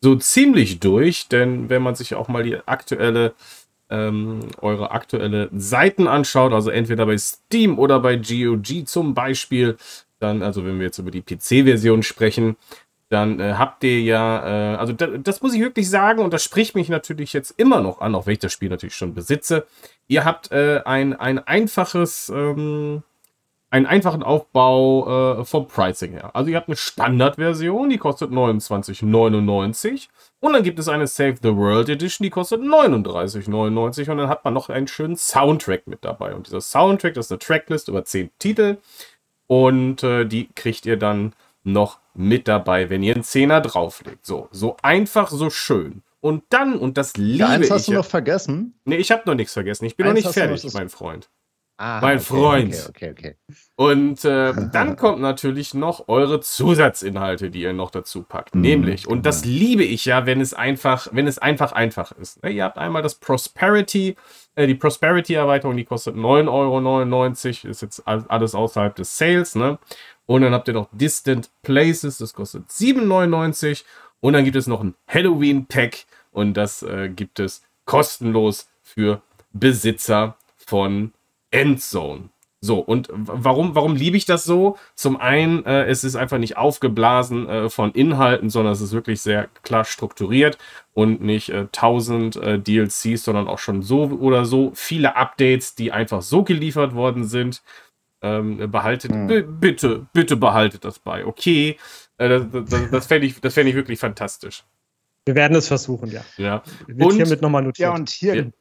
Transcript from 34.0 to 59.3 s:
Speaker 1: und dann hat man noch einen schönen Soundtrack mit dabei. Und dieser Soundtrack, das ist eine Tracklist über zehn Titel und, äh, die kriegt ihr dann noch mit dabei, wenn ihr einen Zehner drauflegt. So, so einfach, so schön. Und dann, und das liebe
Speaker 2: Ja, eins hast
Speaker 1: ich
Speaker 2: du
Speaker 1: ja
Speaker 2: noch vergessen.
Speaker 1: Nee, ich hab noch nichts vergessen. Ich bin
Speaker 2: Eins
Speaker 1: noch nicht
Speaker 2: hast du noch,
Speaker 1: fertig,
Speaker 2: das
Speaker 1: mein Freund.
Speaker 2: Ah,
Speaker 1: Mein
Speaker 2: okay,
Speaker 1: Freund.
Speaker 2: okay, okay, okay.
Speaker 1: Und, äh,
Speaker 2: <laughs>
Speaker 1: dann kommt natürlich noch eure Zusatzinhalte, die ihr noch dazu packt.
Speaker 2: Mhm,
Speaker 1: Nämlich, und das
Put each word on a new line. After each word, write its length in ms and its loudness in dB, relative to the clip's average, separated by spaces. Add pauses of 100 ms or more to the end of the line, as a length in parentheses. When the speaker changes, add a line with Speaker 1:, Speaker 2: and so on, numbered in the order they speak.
Speaker 1:
und 100 -4
dann 100 -2
hat 160 -4
man 100 -2
noch 140 -6
einen 180 -4
schönen 300 -6
Soundtrack 720 0
mit 160 -16
dabei. 300 -8
Und 120 -14
dieser 140 -8
Soundtrack, 540 2
das 120 -8
ist 60 -8
eine 80 -8
Tracklist 480 -2
über 160 -4
zehn 340 -6
Titel 400 0 (720)
und, 560 4
äh, 200 2
die 300 -4
kriegt 320 -6
ihr 100 2
dann 380 -2 (300)
noch 340 0 (160)
mit 320 0
dabei, 420 2
wenn 140 -2
ihr 120 2
einen 100 -6
Zehner 360 4
drauflegt. 640 -6
So, 280 -10
so 280 -6
einfach, 480 2
so 220 -4
schön. 520 -4 (180)
Und 300 -2
dann, 260 2
und 200 -4
das 200 -4
liebe 240 0
Speaker 2:
Ja, 80 4
eins 220 4
hast 100 2
Speaker 1:
ich 60 -6
Speaker 2:
du 60 0
Speaker 1:
ja 60 2
Speaker 2:
noch 80 0
vergessen. 680 -2 (100)
Speaker 1:
Nee, 120 -2
ich 140 0
hab 160 0
noch 80 0
nichts 180 -4
vergessen. 320 -6
Ich 120 -8
bin 100 0
Speaker 2:
Eins 40 4
Speaker 1:
noch 60 4
nicht 120 2
Speaker 2:
hast 80 -2
du 40 2
noch, 60 2
Speaker 1:
fertig, 160 -4
Speaker 2:
das 120 -12
Speaker 1:
mein 140 -6
Freund. 400 -14 (500)
Speaker 2:
Ah, 220 -8
Speaker 1:
Mein 160 2
Speaker 2:
okay, 80 -2
Speaker 1:
Freund. 500 2 (140)
Speaker 2:
okay, 220 -14
okay, 0 -
okay. 260 -18 (380)
Speaker 1:
Und, 500 2
äh, 380 2
Speaker 2:
<laughs> 100 -6
Speaker 1:
dann 240 0
kommt 240 2
natürlich 540 -4
noch 340 -4
eure 320 2
Zusatzinhalte, 1120 0
die 100 -10
ihr 140 -4
noch 160 -6
dazu 320 -10
packt. 320 -14
Speaker 2:
Mhm, 80 4
Speaker 1:
Nämlich, 440 2
und 200 -2
das 160 0